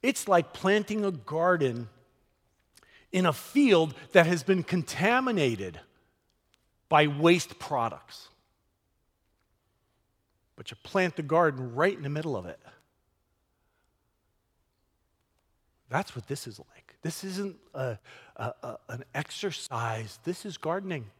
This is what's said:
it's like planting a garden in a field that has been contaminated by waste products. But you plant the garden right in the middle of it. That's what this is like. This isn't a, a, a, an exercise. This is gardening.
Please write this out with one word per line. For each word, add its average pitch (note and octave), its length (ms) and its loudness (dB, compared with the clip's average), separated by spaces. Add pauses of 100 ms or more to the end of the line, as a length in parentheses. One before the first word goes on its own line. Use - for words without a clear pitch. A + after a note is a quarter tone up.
it's - 260 -2
like F3 260 4
planting G#3 520 0
a G3 60 0
garden D3 760 0 (1200)
in F#3 140 2
a D#3+ 80 6
field F3+ 600 4 (200)
that F3 120 10
has E3+ 160 2
been F#3 220 2
contaminated E3 1160 0 (1080)
by D3+ 180 6
waste D#3 520 4
products. - 680 -6 (2250)
But - 160 -16
you A2+ 120 -16
plant F#3 320 -2
the E3 80 -8
garden C#3 520 0
right F3+ 200 0
in D#3+ 80 -12
the C#3 60 -6
middle D3+ 260 -6
of F2+ 100 -8
it. E2 140 -14 (3250)
That's D3+ 260 -4
what A#2 120 -12
this C#3+ 200 -8
is A2 100 -14
like. - 440 -20
This E3 220 -8
isn't F#3+ 340 -8 (160)
a, B2+ 240 -6 (380)
a, A#2 180 -8 (100)
a, B2 140 -12 (120)
an A#2+ 140 -10 (100)
exercise. A#2 1120 -6
This F3 220 -8
is F#3+ 120 -10
gardening. E3+ 480 -6 (140)